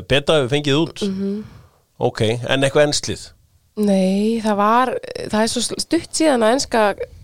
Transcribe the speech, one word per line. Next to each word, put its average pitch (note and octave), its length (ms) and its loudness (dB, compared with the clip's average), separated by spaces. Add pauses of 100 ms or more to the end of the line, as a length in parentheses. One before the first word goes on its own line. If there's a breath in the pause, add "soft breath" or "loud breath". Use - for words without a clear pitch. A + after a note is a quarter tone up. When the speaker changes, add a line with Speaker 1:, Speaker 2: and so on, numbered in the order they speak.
Speaker 1:
Beta C#3+ 300 2
hefur B2+ 160 0
fengið D3 260 0
út. E3 220 -4
Speaker 2:
Mm-hmm. G3 420 -6 (560 loud breath)
Speaker 1:
Okay, B2 220 -2
en A#2+ 420 0
eitthvað D3 240 4
enslið? - 380 -6 (500)
Speaker 2:
Nei, G3+ 680 2
það G#3 140 0
var, A3+ 380 2 (340)
það G#3+ 140 2
er A3+ 80 0
svo A#3+ 120 -4
sl-, - 180 -4
stutt - 320 -4
síðan C#4+ 300 2
að A3 120 4
enska C4 260 0 (440)